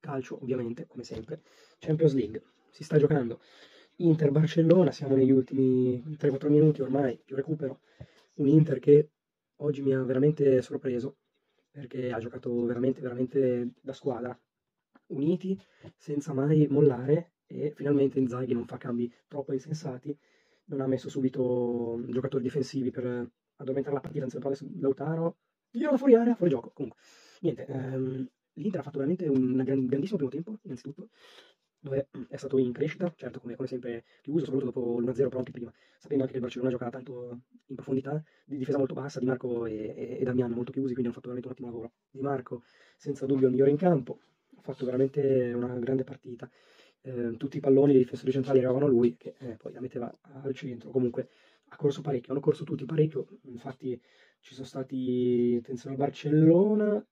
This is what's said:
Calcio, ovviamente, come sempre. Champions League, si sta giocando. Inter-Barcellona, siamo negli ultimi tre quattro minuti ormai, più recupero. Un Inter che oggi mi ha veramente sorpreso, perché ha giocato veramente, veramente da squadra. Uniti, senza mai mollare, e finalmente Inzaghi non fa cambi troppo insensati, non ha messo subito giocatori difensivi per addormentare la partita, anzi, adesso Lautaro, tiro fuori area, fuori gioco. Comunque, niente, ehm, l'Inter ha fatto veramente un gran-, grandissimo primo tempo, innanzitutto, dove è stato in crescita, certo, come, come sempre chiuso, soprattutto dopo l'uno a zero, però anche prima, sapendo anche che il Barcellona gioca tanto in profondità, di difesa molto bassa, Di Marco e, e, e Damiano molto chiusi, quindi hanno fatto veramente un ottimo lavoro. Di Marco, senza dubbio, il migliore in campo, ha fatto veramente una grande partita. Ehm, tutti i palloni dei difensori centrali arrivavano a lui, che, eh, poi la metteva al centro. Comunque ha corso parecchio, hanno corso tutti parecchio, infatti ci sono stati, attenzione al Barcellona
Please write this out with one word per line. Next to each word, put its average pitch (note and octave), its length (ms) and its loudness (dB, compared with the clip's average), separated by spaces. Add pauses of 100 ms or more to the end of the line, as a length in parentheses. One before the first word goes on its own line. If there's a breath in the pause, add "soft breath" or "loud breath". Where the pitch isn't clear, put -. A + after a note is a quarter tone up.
Calcio, C3+ 420 -8
ovviamente, B2 440 -6
come - 160 -16
sempre. A2+ 380 -12 (380 soft breath)
Champions D#3 340 4
League, G#2+ 300 -2 (260)
si - 160 -18
sta D#3 140 4
giocando. C#3+ 420 2 (560 soft breath)
Inter-Barcellona, D#3+ 960 6
siamo C3+ 240 0
negli C3 140 6
ultimi C3 880 2
tre D3 100 2
quattro C#3+ 220 0
minuti D3+ 320 6
ormai, C3 420 0
più C3 120 -10
recupero. C#3 440 -4 (540 loud breath)
Un C#3+ 140 2
Inter D3+ 320 6
che D3 320 6 (480)
oggi C#3+ 200 -2
mi C3+ 140 2
ha C3 80 0
veramente C3+ 580 4
sorpreso, B2+ 600 -6 (500)
perché B2+ 420 -8
ha A#2+ 60 -4
giocato A#2+ 480 -4
veramente, B2 340 -2
veramente B2 800 -2
da C3 140 -10
squadra. B2 440 -6 (680)
Uniti, F3+ 520 -2 (380 loud breath)
senza C#3+ 380 -6
mai D3 340 4
mollare, C#3 680 2 (100)
e C3+ 280 -6
finalmente C#3 440 2
Inzaghi B2 340 -2
non A#2+ 140 -4
fa B2+ 100 -14
cambi A#2+ 340 -4 (160 soft breath)
troppo C#3 280 -8
insensati, C#3+ 600 -8 (500)
non C3+ 180 -6
ha C3+ 40 -2
messo C3+ 220 -2
subito B2 880 -2 (100)
giocatori B2+ 340 -4
difensivi B2+ 480 -4
per B2 400 -6 (260)
addormentare C#3 380 -4
la C3+ 80 -4
partita, C#3+ 220 -6
anzi, B2 120 -8
adesso C3+ 300 -6 (120)
Lautaro, D#3 600 -2 (320)
tiro C#4+ 260 0
fuori B3+ 180 8
area, A#3 200 4
fuori F3 180 2
gioco. - 220 -4
Comunque, A#2 240 -10 (420 soft breath)
niente, C#3 260 -4
ehm, C3 600 -6 (260)
l'Inter F3+ 260 -6
ha - 20 -10
fatto - 160 -10
veramente E3 300 -2
un C3 340 2
gran-, C3 240 0
grandissimo C#3 300 -2
primo C#3+ 140 -2
tempo, E3+ 320 -10
innanzitutto, D3+ 460 -14 (680 soft breath)
dove C#3 300 -4 (200)
è - 80 -14
stato C3+ 220 -2
in B2 140 2
crescita, E3+ 440 -4
certo, B2 240 -12
come, B2 160 -12
come C3 120 -8
sempre B2 360 -10 (180 soft breath)
chiuso, D3 220 -2
soprattutto C3 280 -4
dopo B2 260 -4
l'uno A#2+ 120 -2
a B2+ 40 -4
zero, B2+ 140 0
però B2 120 -6
anche B2 120 -8
prima, A#2+ 200 -12 (260 soft breath)
sapendo C3+ 260 -2
anche C3 80 -6
che C3 60 -6
il A#2+ 60 -6
Barcellona B2 260 -4
gioca B2 200 -6
tanto B2 500 -14 (260)
in C3+ 80 -14
profondità, C3+ 480 -4 (220 soft breath)
di C#3+ 140 -10
difesa C3+ 200 -2
molto C3+ 160 0
bassa, C#3 240 -8
Di B2 80 -2
Marco B2 400 -2
e, A2 300 -8
e, B2 240 -10
e C3 40 0
Damiano B2 300 0
molto B2 180 -6
chiusi, C3+ 200 -4
quindi B2 120 -4
hanno A#2 100 -4
fatto A#2+ 140 -16
veramente B2 200 -10
un B2+ 60 -10
ottimo B2+ 160 -14
lavoro. A#2 220 -12 (180)
Di C3+ 100 -16
Marco, C3 420 -6 (340 soft breath)
senza C3+ 300 -8
dubbio, C3 200 4
il B2+ 60 6
migliore C#3 180 6
in D3 80 2
campo, E3 420 2 (360)
ha - 40 -20
fatto C3+ 240 -10
veramente C3 680 2
una B2 240 -4
grande B2+ 260 0
partita. C3 460 -16 (520 soft breath)
Ehm, A#2+ 360 -6
tutti - 180 -6
i D3 40 -6
palloni C#3 320 6
dei B2+ 100 8
difensori C3 280 -2
centrali C3+ 280 2
arrivavano B2+ 260 2
a C#3 40 4
lui, A#2+ 280 4
che, - 220 -18
eh, A#2+ 180 -12
poi - 160 -16
la A2 80 -14
metteva B2 340 -10 (280)
al C3+ 120 -4
centro. B2 360 -12
Comunque B2+ 380 0 (400 soft breath)
ha - 80 -20
corso D3 260 0
parecchio, C3+ 300 -4
hanno C#3 100 -2
corso D#3 220 0
tutti D3+ 200 -6
parecchio, D#3 420 0 (180)
infatti B2 540 -10 (420 soft breath)
ci - 140 -20
sono C3 120 -14
stati, B2 920 0
attenzione C3 360 -10
al C3 60 -4
Barcellona F3+ 1120 4